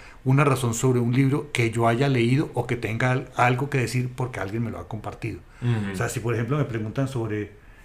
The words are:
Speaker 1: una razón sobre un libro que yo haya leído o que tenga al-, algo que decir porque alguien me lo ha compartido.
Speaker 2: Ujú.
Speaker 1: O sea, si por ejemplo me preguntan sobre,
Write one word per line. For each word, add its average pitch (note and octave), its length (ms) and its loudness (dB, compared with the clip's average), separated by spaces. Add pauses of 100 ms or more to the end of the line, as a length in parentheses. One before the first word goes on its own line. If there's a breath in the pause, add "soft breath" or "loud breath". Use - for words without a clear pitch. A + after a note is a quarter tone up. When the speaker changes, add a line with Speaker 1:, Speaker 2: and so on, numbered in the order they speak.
(240 loud breath)
Speaker 1:
una C3+ 200 6
razón B2+ 300 2
sobre C3 240 2
un A#2+ 160 2
libro C3 380 2
que A#2 180 2
yo A2+ 160 2
haya A#2+ 220 4
leído C3 460 2
o B2 120 -2
que B2 80 -2
tenga A#2 380 0
al-, B2+ 240 -4
algo B2 340 2
que C#3 80 0
decir B2 380 -2
porque A#2 240 -6
alguien G2+ 240 -4
me G#2+ 80 -4
lo F2+ 80 -10
ha E2+ 80 -12
compartido. G#2 500 -8 (240 soft breath)
Speaker 2:
Ujú. A2 300 0
Speaker 1:
O F#2+ 40 -6
sea, A#2 120 -2
si - 100 -4
por A2+ 160 -2
ejemplo A#2+ 240 0
me C#3 60 2
preguntan A2+ 420 -4
sobre, G#2+ 460 -4 (320 soft breath)